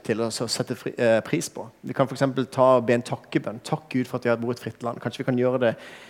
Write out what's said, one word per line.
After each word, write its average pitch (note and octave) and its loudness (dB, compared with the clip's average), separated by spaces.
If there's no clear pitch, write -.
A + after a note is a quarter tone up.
til A2 0
å A#2 0
så A#2 -6
sette - -4
fri, - -8
eh, A2+ 6
pris - -2
på. - -12
Vi B2+ -8
kan C#3 4
for C3 -4
eksempel C3 0
ta, C3 8
be B2 4
en A#2+ 2
takkebønn. A#2+ -6
Takk - -6
Gud B2+ 0
for A#2+ -6
at - -2
vi - 4
har A#2 4
bodd A#2 -2
i A#2+ -6
et - -20
fritt - -10
land. A#2+ -6
Kanskje B2+ -6
vi - 0
kan B2 2
gjøre B2+ 2
det, A#2 4